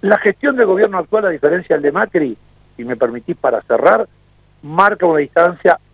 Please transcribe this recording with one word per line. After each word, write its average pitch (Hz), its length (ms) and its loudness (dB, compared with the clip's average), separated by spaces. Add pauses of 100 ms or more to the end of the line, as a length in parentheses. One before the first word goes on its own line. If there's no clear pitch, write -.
La 202 160 2
gestión 262 400 -2
del 240 80 2
gobierno 196 320 0
actual, 208 280 -2
a 190 40 0
diferencia 160 460 -2
del 147 80 -4
de 143 80 0
Macri, 160 460 -2 (380)
si 120 80 -14
me 120 140 -8
permitís 120 400 -4
para 120 240 -2
cerrar, 208 480 0 (540)
marca 180 420 0
una 160 140 2
distancia 170 600 0 (140)